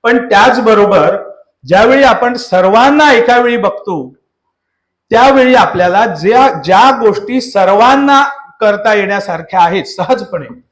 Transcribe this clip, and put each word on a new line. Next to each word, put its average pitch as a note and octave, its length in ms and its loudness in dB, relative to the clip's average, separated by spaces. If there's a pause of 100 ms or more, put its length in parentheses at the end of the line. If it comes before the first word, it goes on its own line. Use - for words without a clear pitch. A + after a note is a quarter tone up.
पण A#3+ 260 -2
त्याचबरोबर G#3 880 2 (500)
ज्यावेळी A#3 360 2
आपण B3 300 0
सर्वांना A#3+ 800 2
एका A#3+ 240 2
वेळी A#3+ 200 0
बघतो, F#3 580 -8 (920)
त्यावेळी B3+ 460 4
आपल्याला F#3 500 0
ज्या, F#3+ 580 0
ज्या G3 360 2
गोष्टी A3+ 420 -2
सर्वांना B3+ 840 0 (380)
करता G#3+ 320 0
येण्यासारख्या G3 680 -4
आहेत F3 240 0
सहजपणे E3+ 680 -8 (180)